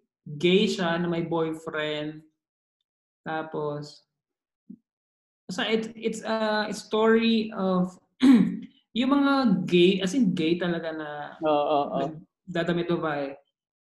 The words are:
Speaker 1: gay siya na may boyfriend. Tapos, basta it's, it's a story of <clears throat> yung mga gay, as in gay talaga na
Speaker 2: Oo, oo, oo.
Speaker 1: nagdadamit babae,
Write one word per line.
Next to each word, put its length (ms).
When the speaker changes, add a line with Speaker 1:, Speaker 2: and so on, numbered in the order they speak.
Speaker 1:
gay 300
siya 260
na 140
may 160
boyfriend. 1000
Tapos, 800
basta 240
it's, 240
it's 280
a 520
story 800
of 400
<clears throat> 80
yung 160
mga 220
gay, 380
as 160
in 160
gay 240
talaga 320
na 480
Speaker 2:
Oo, 140
oo, 340
oo. 160
Speaker 1:
nagdadamit 880
babae, 380